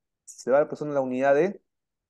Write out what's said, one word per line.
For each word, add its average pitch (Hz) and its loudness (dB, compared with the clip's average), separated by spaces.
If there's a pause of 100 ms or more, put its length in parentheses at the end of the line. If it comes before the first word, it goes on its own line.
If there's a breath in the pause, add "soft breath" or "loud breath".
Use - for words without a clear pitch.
(240)
Se - -10
va 135 4
a 147 4
la 147 -4
persona 147 -8
la 139 0
unidad 131 0
de 175 0 (500)